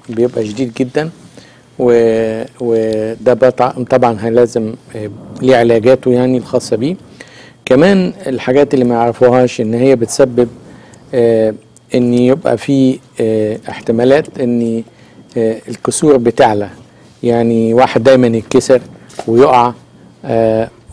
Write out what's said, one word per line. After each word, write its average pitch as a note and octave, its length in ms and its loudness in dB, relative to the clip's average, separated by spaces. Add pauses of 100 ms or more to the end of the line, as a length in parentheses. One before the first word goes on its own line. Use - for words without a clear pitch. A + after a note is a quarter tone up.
بيبقى A#2+ 380 -4
شديد A2+ 280 -8
جدًا، C#3+ 360 -6 (680)
و-، A2+ 680 0 (160)
وده A2 720 -2
بقى B2 160 2
طع-، B2+ 400 -4
طبعًا B2 300 0
هي A2+ 100 -4
لازم، A#2 440 0 (220)
آه، G#2+ 140 -12 (320)
ليه B2+ 140 4
علاجاته A#2 540 2
يعني B2+ 280 0
الخاصة A#2+ 380 -4
بيه. D3 200 -4 (680)
كمان F3+ 480 2 (140)
الحاجات C3+ 480 0
اللي B2+ 100 0
ما A#2+ 100 0
يعرفوهاش B2 640 2
إن A2 140 -4
هي B2+ 220 2
بتسبب، B2 520 0 (640)
آه، A2+ 400 0 (400)
إن B2 200 0
يبقى B2 440 0
في، C3 400 0 (220)
آه، A2 380 -2 (100)
احتمالات B2+ 720 -2
إن، A#2 420 -4 (540)
آه، A2+ 200 -2 (120)
الكسور C3+ 480 0
بتعلى، A2+ 520 0 (540)
يعني A#2 520 0
واحد B2 280 2
دايمًا B2+ 240 4
يتكسر A#2+ 540 0 (460)
ويقع، B2 460 4 (520)
آه، A2+ 440 -2 (240)